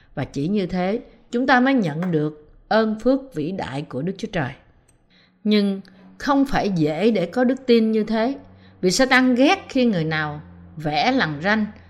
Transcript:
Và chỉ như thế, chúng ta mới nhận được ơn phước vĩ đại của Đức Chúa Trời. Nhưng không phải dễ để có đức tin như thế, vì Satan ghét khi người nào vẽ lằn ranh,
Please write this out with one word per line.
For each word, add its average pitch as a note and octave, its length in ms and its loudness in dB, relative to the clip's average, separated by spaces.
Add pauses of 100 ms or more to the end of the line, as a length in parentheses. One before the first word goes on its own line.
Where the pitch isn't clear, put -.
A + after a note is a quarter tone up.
(160)
Và C#3 100 -4
chỉ C#3 220 -4
như G3+ 180 0
thế, F#3 360 -2 (300)
chúng B3 160 0
ta C4 120 4
mới C4 140 4
nhận F3+ 380 -2
được D3+ 400 -4 (160)
ơn A3 320 0
phước C4 360 -2
vĩ D#3 160 -6
đại C3+ 300 -8
của C3+ 200 -8
Đức F3+ 160 -4
Chúa A3 140 -8
Trời. C#3+ 200 -4 (920)
Nhưng G3+ 380 2 (360)
không C#4 280 2
phải F#3 240 0
dễ E3 420 2
để F#3+ 140 -2
có B3 180 -2
đức B3+ 220 -2
tin A3+ 260 4
như A3 120 0
thế, A3+ 340 -2 (440)
vì F3+ 100 2
Satan B3+ 440 2
ghét D#4+ 340 2
khi B3+ 160 0
người F#3+ 180 0
nào D#3 380 -4 (360)
vẽ D3+ 340 0
lằn E3 320 -2
ranh, G#3+ 220 0 (240)